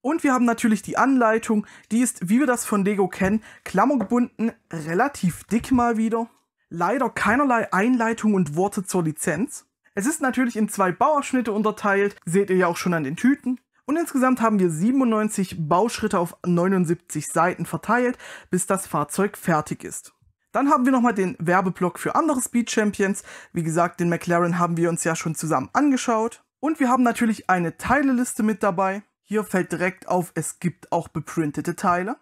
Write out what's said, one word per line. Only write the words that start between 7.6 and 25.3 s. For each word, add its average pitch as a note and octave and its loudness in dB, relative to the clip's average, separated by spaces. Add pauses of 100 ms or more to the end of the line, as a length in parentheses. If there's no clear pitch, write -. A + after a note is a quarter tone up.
Einleitung A3+ 0
und D#3+ 0
Worte G3 -2
zur F#3 -2
Lizenz. D#3+ -4 (280)
Es G3+ -2
ist D#4+ -2
natürlich B3+ -2
in G#3+ 0
zwei F#3 0
Bauabschnitte B3+ 0
unterteilt, G3+ 0
seht G3 2
ihr F#3 2
ja F3+ 4
auch E3+ 0
schon F3+ 0
an D#3+ 0
den D#3+ -6
Tüten. B3+ 0 (260)
Und D4 0
insgesamt C4 2
haben A3 2
wir F3+ 4
siebenundneunzig G#3+ 0
Bauschritte G#3 0
auf E3+ -4
neunundsiebzig F3 0
Seiten E3+ 0
verteilt, A#3+ -2 (320)
bis F#3 -2
das F#3+ -2
Fahrzeug F3+ -2
fertig D3+ -2
ist. - -14 (380)
Dann C#4 0
haben C4 4
wir C4+ 4
nochmal B3 4
den F#3+ 0
Werbeblock F3 0
für - -4
andere D4 0
Speed A#3+ -2
Champions. G3+ 0 (280)
Wie E3+ -4
gesagt, E3+ 0
den F3 2
McLaren E3+ 0
haben E3+ 0
wir E3+ 2
uns E3 -2
ja E3 0
schon E3 -4